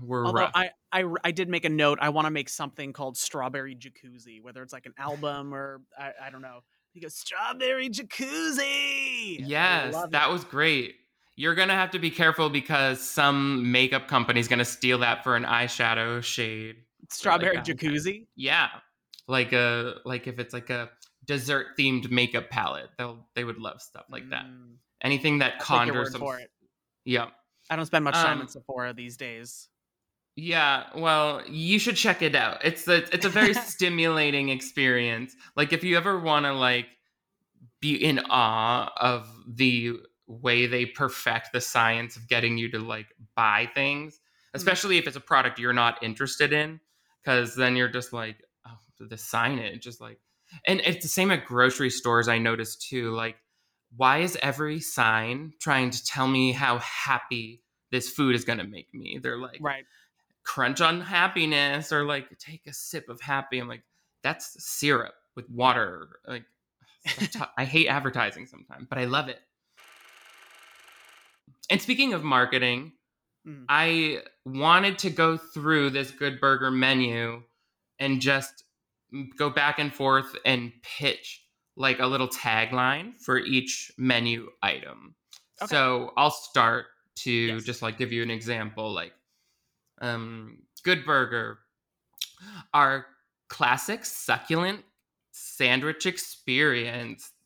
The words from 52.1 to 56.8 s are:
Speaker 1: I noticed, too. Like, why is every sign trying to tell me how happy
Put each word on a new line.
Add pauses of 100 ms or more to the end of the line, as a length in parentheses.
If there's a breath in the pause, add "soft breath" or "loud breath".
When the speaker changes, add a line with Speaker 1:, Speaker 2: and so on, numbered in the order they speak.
Speaker 1:
I
noticed,
too.
Like, (580)
why
is
every
sign
trying
to
tell
me
how
happy (280)